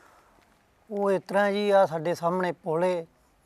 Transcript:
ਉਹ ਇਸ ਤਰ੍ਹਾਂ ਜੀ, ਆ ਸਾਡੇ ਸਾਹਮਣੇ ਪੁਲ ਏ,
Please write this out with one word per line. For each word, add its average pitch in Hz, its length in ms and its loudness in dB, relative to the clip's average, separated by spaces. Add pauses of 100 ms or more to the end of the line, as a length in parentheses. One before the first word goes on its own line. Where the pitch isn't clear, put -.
(920)
ਉਹ 202 200 -2
ਇਸ 185 180 0
ਤਰ੍ਹਾਂ 202 240 2
ਜੀ, 208 180 -2
ਆ 196 160 6
ਸਾਡੇ 165 280 -4
ਸਾਹਮਣੇ 175 380 -2
ਪੁਲ 165 320 -4
ਏ, 175 220 -2 (400)